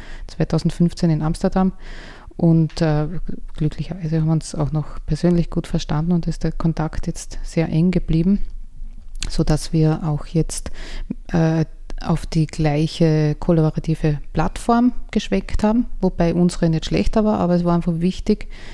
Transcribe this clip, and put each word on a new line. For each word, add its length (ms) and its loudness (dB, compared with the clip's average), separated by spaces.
zweitausendfünfzehn 840 0
in 100 0
Amsterdam. 520 0
Und, 460 4
äh, 260 2
glücklicherweise 640 -2
haben 80 2
wir 60 4
uns 220 -2
auch 160 0
noch 340 -4
persönlich 440 2
gut 180 -4
verstanden 440 -2
und 160 2
ist 160 -2
der 80 0
Kontakt 560 -2
jetzt 360 -8
sehr 260 -2
eng 220 2
geblieben, 480 2
sodass 440 0
wir 300 2
auch 220 -2
jetzt, 460 -2
äh, 380 2
auf 280 -2
die 180 0
gleiche 920 2
kollaborative 800 2
Plattform 640 2
geschwenkt 540 0
haben, 240 2
wobei 360 2
unsere 340 4
nicht 160 0
schlechter 400 2
war, 140 2
aber 160 2
es 80 2
war 100 2
einfach 260 0
wichtig, 500 0